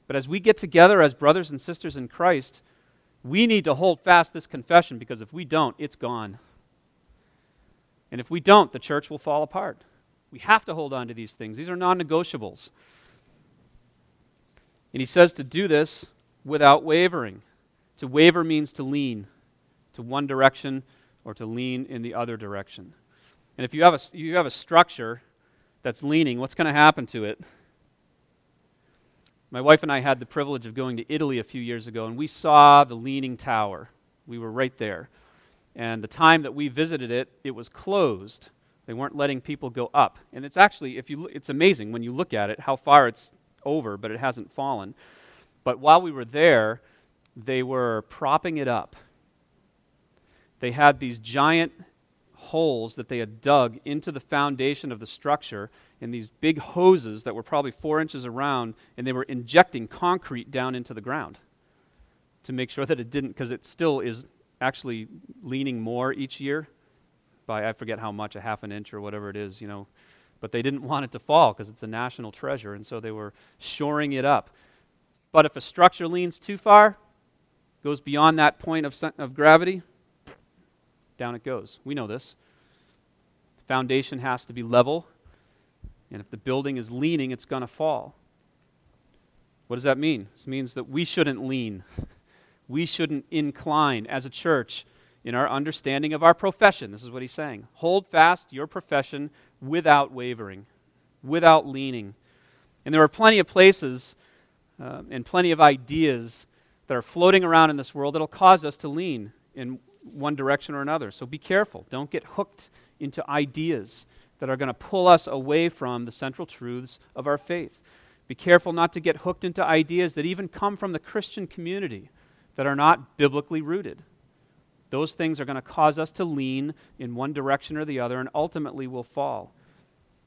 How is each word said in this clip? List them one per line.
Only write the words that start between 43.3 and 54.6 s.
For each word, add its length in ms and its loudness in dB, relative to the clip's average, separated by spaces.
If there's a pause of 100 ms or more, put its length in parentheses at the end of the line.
over, 320 -4
but 140 -12
it 100 -10
hasn't 320 -8
fallen. 440 -8 (680)
But 140 -2
while 240 6
we 80 -8
were 160 -10
there, 560 2 (560)
they 240 -4
were 480 -4
propping 480 -2
it 100 -4
up. 280 -4 (1700)
They 100 -6
had 280 4
these 200 -8
giant 540 0 (640)
holes 600 -4
that 140 -14
they 80 -6
had 240 -10
dug 420 2
into 280 -8
the 100 -12
foundation 680 -4